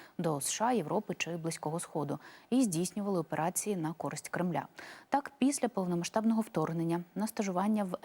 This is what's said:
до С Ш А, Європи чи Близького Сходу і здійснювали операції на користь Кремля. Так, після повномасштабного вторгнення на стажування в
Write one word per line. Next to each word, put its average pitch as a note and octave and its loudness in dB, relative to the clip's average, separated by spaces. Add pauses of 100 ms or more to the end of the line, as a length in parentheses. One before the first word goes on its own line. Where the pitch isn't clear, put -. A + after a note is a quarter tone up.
(180)
до D#3+ 0
С - -2
Ш - 0
А, B3 4
Європи F3+ 0
чи E3+ -4
Близького D#3+ -2
Сходу C#3+ -4 (300)
і B3+ 4
здійснювали F#3+ 0
операції E3 0
на E3 0
користь - -6
Кремля. E3+ 0 (440)
Так, C#4+ 0
після C4 4
повномасштабного G3 2
вторгнення E3 0 (120)
на G3+ 0
стажування G3+ 2
в F3+ -4